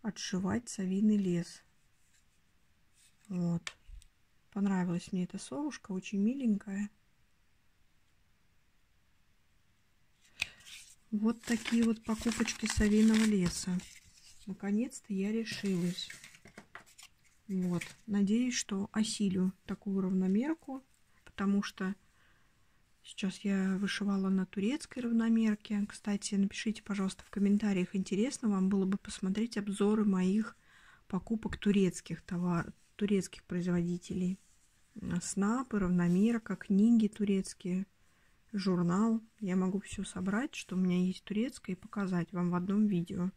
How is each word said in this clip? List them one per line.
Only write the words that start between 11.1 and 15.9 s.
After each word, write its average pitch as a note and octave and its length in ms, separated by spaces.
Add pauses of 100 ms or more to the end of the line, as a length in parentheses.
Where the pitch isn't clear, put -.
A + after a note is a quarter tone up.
Вот A3 300
такие A#3 420
вот A3+ 180
покупочки A3 640
совиного A3 580
леса. F3+ 540 (680)
Наконец-то G3+ 680
я G3 160
решилась. G3 760 (1400)